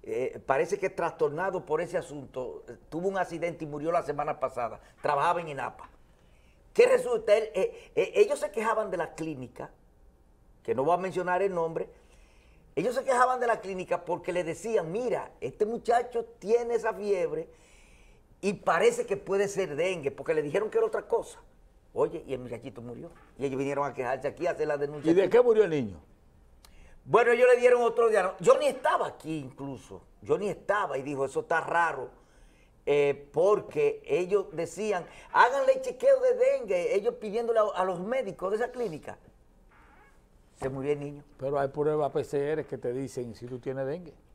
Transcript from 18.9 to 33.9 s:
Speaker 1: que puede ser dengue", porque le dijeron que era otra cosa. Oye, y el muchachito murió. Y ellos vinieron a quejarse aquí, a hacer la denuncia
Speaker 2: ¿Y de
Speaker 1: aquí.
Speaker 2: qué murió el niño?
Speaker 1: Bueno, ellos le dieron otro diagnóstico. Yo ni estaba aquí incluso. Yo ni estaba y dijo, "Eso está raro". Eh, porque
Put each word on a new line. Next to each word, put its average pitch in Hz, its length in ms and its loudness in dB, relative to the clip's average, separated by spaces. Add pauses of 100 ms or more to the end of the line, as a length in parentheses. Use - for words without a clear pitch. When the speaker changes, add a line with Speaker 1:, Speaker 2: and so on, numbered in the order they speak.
Speaker 1:
que 202 120 -2
puede 196 320 0
ser 175 260 -4
dengue", 160 360 -2
porque 147 220 -4
le 156 80 2
dijeron 180 280 -2
que 220 80 0
era 226 100 4
otra 220 140 -4
cosa. - 380 -4 (520)
Oye, 156 340 -2
y 135 80 -6
el 123 60 -6
muchachito 117 420 -12
murió. 120 280 -14 (280)
Y 139 80 -4
ellos 131 120 -2
vinieron 139 280 -2
a 131 80 -6
quejarse 131 340 -4
aquí, 156 200 -4
a 165 40 0
hacer 151 160 -2
la 147 100 0
denuncia 147 340 -2
Speaker 2:
¿Y 170 40 6
de 196 80 6
Speaker 1:
aquí. 180 80 2
Speaker 2:
qué 233 100 8
murió 220 240 6
el 170 60 -2
niño? 113 280 -2 (1040)
Speaker 1:
Bueno, 226 280 4
ellos 247 200 6
le 240 80 6
dieron 240 220 6
otro 233 260 2
diagnóstico. 196 460 4
Yo - 60 6
ni 294 80 2
estaba 269 400 0
aquí 156 320 -8
incluso. 127 640 -14 (180)
Yo 127 160 2
ni 202 100 -4
estaba 185 500 -2
y 139 40 -4
dijo, 139 240 -2
"Eso 151 160 -4
está 165 180 0
raro". 143 520 -2 (800)
Eh, 143 420 2
porque 156 720 2